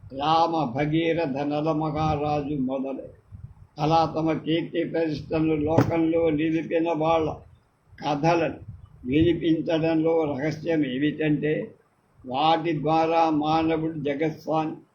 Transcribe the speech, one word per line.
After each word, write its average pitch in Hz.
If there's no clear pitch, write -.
రామ, 160
భగీరథ, 156
నల 147
మహారాజు 151
మొదలై 131
అలా 156
తమ 156
కీర్తి 160
ప్రతిష్టలు 160
లోకంలో 160
నిలిపిన 160
వాళ్ళ 160
కథలను 151
వినిపించడంలో 160
రహస్యం 151
ఏమిటంటే, 147
వాటి 156
ద్వారా 160
మానవుడు 160
జగత్స్వామి 151